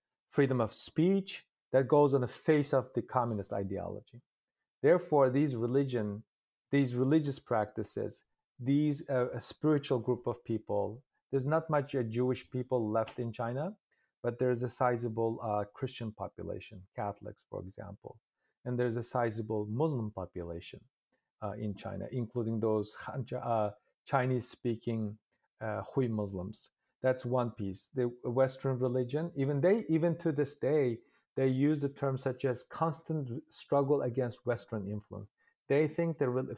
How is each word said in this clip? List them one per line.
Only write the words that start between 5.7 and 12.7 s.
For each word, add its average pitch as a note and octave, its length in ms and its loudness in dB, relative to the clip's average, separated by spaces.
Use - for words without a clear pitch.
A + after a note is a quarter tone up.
these C3+ 220 4
religious C#3 440 2
practices, G#2+ 840 -4
these, C#3+ 520 0
uh, B2+ 240 2
a B2 60 -6
spiritual C#3+ 580 0
group A#2+ 280 -2
of A#2+ 160 -4
people, G#2+ 600 -4
there's C3+ 140 0
not D#3+ 240 0
much, D3 260 0
uh, B2+ 100 0
Jewish B2 460 -2
people B2 380 0